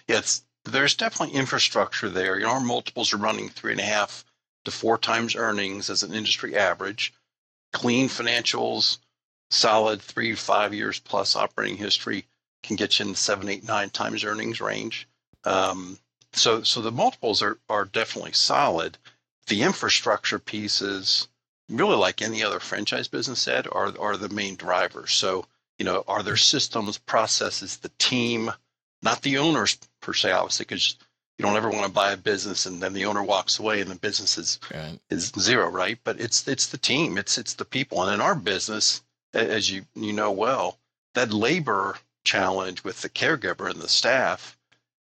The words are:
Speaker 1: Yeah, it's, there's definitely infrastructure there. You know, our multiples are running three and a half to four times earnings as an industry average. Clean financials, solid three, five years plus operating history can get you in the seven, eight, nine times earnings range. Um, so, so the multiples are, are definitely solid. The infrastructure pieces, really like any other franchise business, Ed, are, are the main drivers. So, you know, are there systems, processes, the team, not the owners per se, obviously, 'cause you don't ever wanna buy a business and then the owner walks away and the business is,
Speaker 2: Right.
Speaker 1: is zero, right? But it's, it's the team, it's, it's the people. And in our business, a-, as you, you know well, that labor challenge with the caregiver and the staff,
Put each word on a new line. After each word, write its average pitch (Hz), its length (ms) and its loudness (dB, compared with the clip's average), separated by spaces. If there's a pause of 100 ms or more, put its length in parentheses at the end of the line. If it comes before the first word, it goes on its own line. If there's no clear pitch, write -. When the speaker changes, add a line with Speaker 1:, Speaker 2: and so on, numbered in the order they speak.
Speaker 1:
Yeah, 110 120 4
it's, - 240 -2 (220)
there's 135 300 2
definitely 175 400 -2
infrastructure 127 720 2
there. 92 280 0
You 101 80 -2
know, 113 60 4
our 131 80 2
multiples 120 540 -2
are 107 40 0
running 104 320 0
three 113 220 -6
and 101 100 -2
a - 40 -2
half 104 400 0 (400)
to - 60 -6
four 113 260 2
times 113 380 0
earnings 101 540 -2
as 98 140 0
an 92 100 -8
industry 107 420 -2
average. 95 580 0 (600)
Clean 120 340 2
financials, 117 920 0 (520)
solid 110 500 4
three, 113 320 -4
five 101 400 2
years 104 260 -4
plus - 360 0
operating 104 420 -2
history 101 480 -2 (380)
can 113 140 -4
get 101 200 2
you 104 80 0
in 101 60 -4
the 92 60 -6
seven, 101 320 -2
eight, 98 140 -6
nine 107 260 -2
times 107 340 -4
earnings 110 380 -4
range. 107 460 -4 (360)
Um, 92 560 0 (320)
so, 113 320 4
so - 180 0
the 110 100 -2
multiples 123 520 2
are, 107 160 -2 (100)
are 104 160 0
definitely 95 460 -4
solid. 92 640 2 (500)
The 104 160 2
infrastructure 113 760 2
pieces, 101 880 -2 (420)
really 156 280 4
like 92 240 2
any 110 200 -2
other 98 200 0
franchise 117 480 -4
business, 127 400 -4
Ed, 127 200 0
are, 98 300 -2
are 104 160 -2
the 95 140 -6
main 101 260 -4
drivers. 90 560 -2
So, 92 340 0 (320)
you - 60 -4
know, 95 240 0
are 101 160 -2
there 104 140 -2
systems, 110 600 2
processes, 104 800 0
the - 200 -12
team, 117 520 0 (520)
not 117 220 2
the 139 160 2
owners 143 380 2 (220)
per - 140 -8
se, 95 180 2
obviously, 92 340 0
'cause - 300 -2 (440)
you 107 40 -2
don't 104 140 4
ever 110 120 2
wanna 104 200 0
buy 98 220 4
a 98 60 -4
business 95 500 -2
and 90 140 -8
then 92 120 -2
the 98 120 -2
owner 101 180 0
walks 98 340 2
away 107 240 0
and 92 80 -4
the 92 60 -10
business - 420 -2
is, - 220 -4 (140)
Speaker 2:
Right. 78 260 -10 (100)
Speaker 1:
is 85 300 -2
zero, 101 280 4
right? 92 360 -2
But 110 160 -4
it's, - 280 -2
it's 135 200 0
the - 100 -10
team, 127 400 0
it's, - 220 -2
it's - 160 -8
the - 100 -8
people. 131 380 -4
And 98 100 0
in 104 80 0
our 180 140 4
business, 104 640 0 (320)
a-, - 60 2
as 110 320 2
you, 95 140 -6 (100)
you 107 180 -4
know 104 180 0
well, 104 460 0 (380)
that 120 180 2
labor 107 640 2 (260)
challenge 92 600 0
with 92 180 -8
the - 80 -6
caregiver 107 600 -2
and 87 120 -8
the 85 80 -6
staff, 117 640 2 (460)